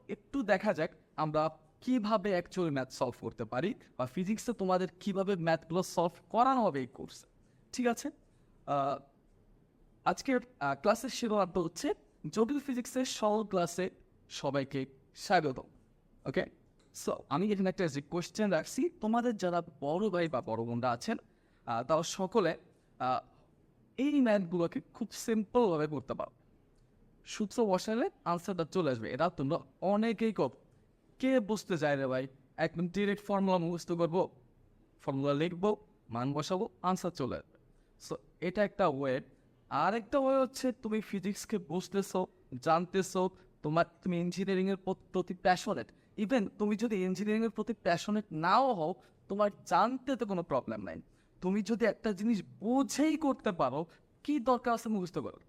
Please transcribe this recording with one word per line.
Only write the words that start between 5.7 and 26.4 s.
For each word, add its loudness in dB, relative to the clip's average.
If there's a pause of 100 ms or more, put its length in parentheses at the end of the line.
সলভ 0 (200)
করানো 4
হবে 2
এই -4
কোর্সে। -14 (460)
ঠিক -2
আছে? -2 (560)
আহ, -2 (1000)
আজকের, 2 (200)
আহ, 0
ক্লাসের 2
শিরোনামটা 0
হচ্ছে -2 (320)
জটিল 0
ফিজিক্সের -4
সহজ -2
ক্লাসে -2 (380)
সবাইকে -4 (280)
স্বাগত। 2 (680)
ওকে? -2 (580)
So, -4
আমি 0
এখানে 0
একটা 0
যে -4
কোশ্চেন -2
রাখছি, 0 (120)
তোমাদের 0
যারা 0 (180)
বড় 0
ভাই 0
বা -2
বড় -4
বোনরা -2
আছেন, -4 (500)
আহ, -2
তারা 2
সকলে, 0 (400)
আহ, -2 (720)
এই 2
ম্যাথগুলোকে 2 (140)
খুব -8
সিম্পলভাবে 2
করতে -4
পারো। -8 (960)